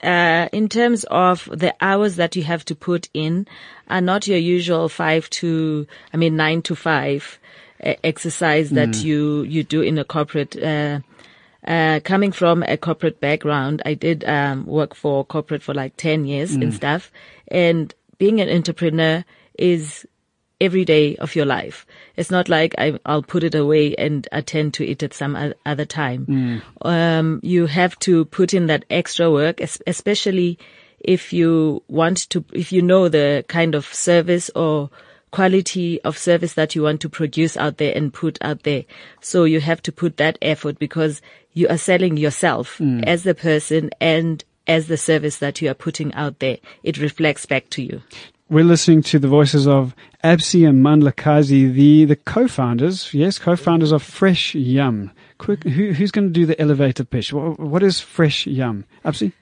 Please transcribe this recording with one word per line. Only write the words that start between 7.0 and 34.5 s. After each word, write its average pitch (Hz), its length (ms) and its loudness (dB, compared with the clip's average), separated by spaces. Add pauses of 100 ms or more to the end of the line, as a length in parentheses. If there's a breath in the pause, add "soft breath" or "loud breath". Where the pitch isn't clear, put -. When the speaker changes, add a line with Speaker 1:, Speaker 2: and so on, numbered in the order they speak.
Speaker 1:
uh, 139 180 -2
exercise 156 680 -2
that 123 200 2
Speaker 2:
Mm. 110 140 -4
Speaker 1:
you, 151 380 -2
you 156 200 -4
do 151 200 -2
in 156 160 0
a 143 60 -4
corporate, 151 520 -6
uh, 147 440 -4 (640 soft breath)
uh, 156 380 0
coming 196 260 2
from 170 320 2
a - 140 -2
corporate 160 420 -4
background, 147 640 -2
I 151 100 -4
did, 160 300 -2
um, 143 420 -2
work 147 280 -4
for 139 300 -2
corporate 151 400 -8
for, 143 100 -6
like, 135 220 -8
ten 156 280 -2
years 143 280 -4
and 123 200 -2
Speaker 2:
Mm. - 20 -8
Speaker 1:
stuff. 143 360 -4 (380 loud breath)
And 170 440 0 (260)
being 214 220 2
an 185 80 -2
entrepreneur 165 760 0 (340 soft breath)
is 151 480 -2 (540)
every 185 240 0
day 151 320 2
of - 180 -8
your 156 100 0
life. - 400 -6 (320 soft breath)
It's 170 140 -6
not 180 180 0
like 165 300 2
I, 147 260 -2
I'll 151 180 -2
put 175 200 -4
it 165 120 -2
away 147 420 2
and 147 360 -4
attend 151 420 -4
to - 140 -6
it - 140 -8
at 147 100 -6
some 143 240 -6
o-, 147 160 -6 (140)
other 147 180 -4
time. 127 800 -4 (200 loud breath)
Speaker 2:
Mm. - 60 -4
Speaker 1:
Um, 165 540 0
you 170 240 0
have 175 340 0
to 165 260 2
put 180 280 0
in 175 140 2
that 151 200 0
extra 170 420 0
work, 151 300 0
es-, - 260 -10
especially 185 720 -2 (420 soft breath)
if - 320 -2
you 165 560 2
want 165 420 0
to, 170 120 -4 (100)
if 180 200 -6
you 185 80 2
know 180 280 4
the 143 400 2
kind 165 260 0
of 147 180 -6
service 175 640 0